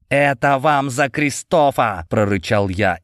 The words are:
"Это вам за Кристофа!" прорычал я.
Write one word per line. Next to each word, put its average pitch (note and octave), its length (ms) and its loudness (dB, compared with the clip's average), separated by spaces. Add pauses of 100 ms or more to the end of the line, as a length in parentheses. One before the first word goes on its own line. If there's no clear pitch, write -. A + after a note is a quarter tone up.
"Это C#3+ 500 0
вам C#3 320 0
за C3+ 180 -2
Кристофа!" C#3 1000 0
прорычал G2+ 580 0
я. F#2 340 -2